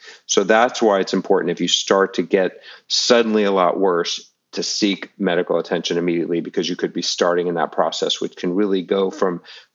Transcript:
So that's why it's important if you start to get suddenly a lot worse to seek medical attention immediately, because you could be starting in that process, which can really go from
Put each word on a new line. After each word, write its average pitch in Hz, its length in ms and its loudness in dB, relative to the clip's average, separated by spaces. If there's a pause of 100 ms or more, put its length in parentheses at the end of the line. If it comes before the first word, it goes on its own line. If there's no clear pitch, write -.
(260)
So - 180 0
that's 113 380 2
why 101 180 4
it's 92 140 -2
important 90 380 0
if 85 100 -4
you 87 80 -2
start - 460 2
to 92 80 -2
get 92 380 0 (260)
suddenly 113 580 2
a 98 60 2
lot 90 280 2
worse 87 500 -2 (220)
to 92 120 -6
seek - 560 -2
medical 90 400 0
attention 85 400 -2
immediately, 85 420 -2
because 80 260 -4
you 87 80 -4
could - 160 -4
be 87 120 -6
starting 87 440 0
in 85 80 -2
that 76 160 -2
process, - 480 -2
which - 160 -6
can 90 200 -4
really 98 260 0
go 95 300 0
from 90 300 -2 (340)